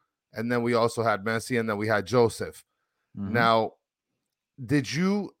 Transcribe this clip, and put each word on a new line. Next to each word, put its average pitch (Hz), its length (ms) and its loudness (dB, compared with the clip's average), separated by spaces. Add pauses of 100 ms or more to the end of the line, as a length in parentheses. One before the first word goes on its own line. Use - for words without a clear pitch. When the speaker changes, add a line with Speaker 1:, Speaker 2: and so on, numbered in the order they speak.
(360)
Speaker 1:
and 117 180 -6
then 120 100 0
we 120 120 0
also 113 280 2
had 104 220 0
Messi, 113 340 -2
and 113 80 -2
then 107 120 -2
we 107 100 -2
had 104 180 2
Joseph. 110 560 0 (540)
Speaker 2:
Mm-hmm. 101 160 -8
Speaker 1:
Now, 113 400 4 (920)
did 120 260 0
you, 190 380 -2 (100)